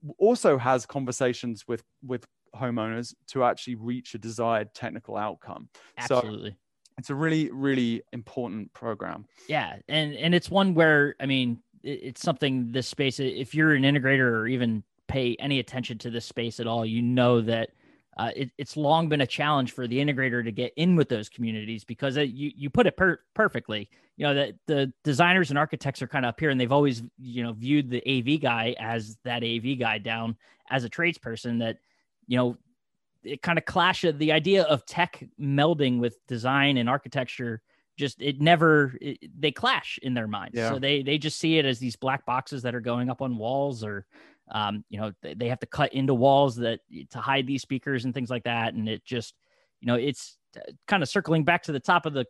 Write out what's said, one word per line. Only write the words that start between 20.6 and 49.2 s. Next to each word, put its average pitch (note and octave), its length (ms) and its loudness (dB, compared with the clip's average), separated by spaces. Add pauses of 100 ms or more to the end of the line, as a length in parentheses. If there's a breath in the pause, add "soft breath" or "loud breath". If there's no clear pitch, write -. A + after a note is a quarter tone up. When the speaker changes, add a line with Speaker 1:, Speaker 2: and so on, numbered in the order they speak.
Speaker 2:
in F3 200 4
with D3 120 6
those A2 220 -2
communities A2 540 -6
because, C3 340 -4
uh, D3+ 40 2
you, C#3 340 -4
you C#3 120 -8
put A#3 200 4
it - 100 0
per-, F#3 220 2 (160)
perfectly, G#2+ 520 -2 (280 soft breath)
you D3 100 -4
know, C#3+ 80 2
that C#3 220 0 (100)
the C#3 260 0 (120)
designers E3+ 480 4
and C#3+ 80 2
architects D3 420 -4
are B2 60 -6
kinda C3 200 -2
up A#2 120 -4
here D#3 100 0
and C3 100 2
they've B2 120 0
always, C3+ 320 4 (160)
you B2 240 -8
know, A#2 100 -6
viewed B2+ 380 0
the A#2+ 180 -2
A C3 120 2
V D3 180 0
guy A#2+ 400 0
as A2 440 -6
that A#2+ 200 -4
A A#2 160 -4
V C3 160 -2
guy A2+ 240 -2
down A2+ 360 -4 (360 soft breath)
as C3 120 0
a A2+ 60 -6
tradesperson B2 680 -4
that, A2+ 180 -4 (480)
you B2 120 0
know, B2 200 0 (640)
it C#3+ 200 -10
kinda E3 180 2
clashes, F3 560 2
the D#3 140 4
idea E3+ 320 6
of D3+ 240 2
tech - 360 -2 (160)
melding C#3+ 600 2
with A#2+ 260 0
design C3+ 520 2
and A#2+ 120 2
architecture, B2 720 -4 (360)
just, C#3 220 -4
it C#3 220 -4
never, D3+ 580 6
it, - 200 -10 (200)
they D3 120 2
clash - 500 -2
in B2+ 140 -2
their A2+ 120 -2
minds. G#2 300 -8
Speaker 1:
Yeah. A2+ 140 0
Speaker 2:
So C3 80 -2
they, C#3 240 0
they D3 160 0
just D3 180 -4
see D#3+ 220 2
it C#3 60 4
as B2+ 120 0
these A#2+ 180 -6
black C3+ 300 -4
boxes B2+ 380 -4
that B2 100 -2
are A#2+ 80 -6
going B2 300 -2
up B2 100 -8
on B2 160 -4
walls B2+ 460 -4
or, G#2 240 -8 (440 soft breath)
um, G#2 380 -4
you G2+ 80 -10
know, G#2+ 140 -6 (100)
they, D#2 120 -12
they A#2 160 -4
have B2+ 100 -4
to - 80 -10
cut - 260 -2
into C3+ 200 0
walls C3+ 420 4
that, A#2 240 -4 (320)
to B2+ 80 -12
hide C3+ 260 0
these C3+ 160 -4
speakers C3 440 -4
and B2 80 -2
things B2+ 160 -6
like B2 160 -6
that. A#2 280 -2
And A2 140 -4
it A2 160 -4
just, - 320 -6 (460)